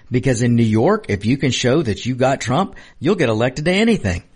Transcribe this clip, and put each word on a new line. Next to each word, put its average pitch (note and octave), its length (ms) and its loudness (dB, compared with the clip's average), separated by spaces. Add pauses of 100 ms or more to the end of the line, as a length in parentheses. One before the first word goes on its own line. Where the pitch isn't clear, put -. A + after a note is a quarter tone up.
(100)
Because B2 320 0
in A#2+ 140 2
New A#2 60 4
York, A#2+ 460 2
if G2+ 160 -2
you C3 140 2
can C3 140 0
show C3+ 300 0
that G#2+ 220 -6
you B2+ 100 -4
got C3 260 0
Trump, F3 360 -2 (220)
you'll E3 180 0
get C#3 140 0
elected B2+ 340 -2
to F3 80 0
anything. F#3+ 520 0 (120)